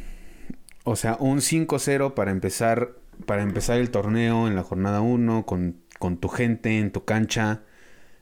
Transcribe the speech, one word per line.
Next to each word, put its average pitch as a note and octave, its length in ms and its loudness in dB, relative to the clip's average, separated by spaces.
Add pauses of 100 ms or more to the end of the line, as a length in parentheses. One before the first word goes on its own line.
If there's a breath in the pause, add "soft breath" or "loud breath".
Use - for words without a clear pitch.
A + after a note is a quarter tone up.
(840 loud breath)
o A#2 120 0
sea, A2+ 240 -2
un C#3 200 2
cinco D#3 380 0
cero C#3 360 0
para G2+ 160 0
empezar, A2+ 680 0 (300)
para G#2 160 0
empezar G#2+ 360 0
el B2 120 2
torneo A2+ 580 2
en G2+ 80 0
la F2+ 80 -2
jornada G2 360 0
uno, A2+ 460 2
con, F2+ 300 -2 (220)
con F2+ 180 -2
tu F2+ 120 -4
gente, A2+ 500 0
en G#2 120 0
tu - 140 -6
cancha. A2 580 0 (600 soft breath)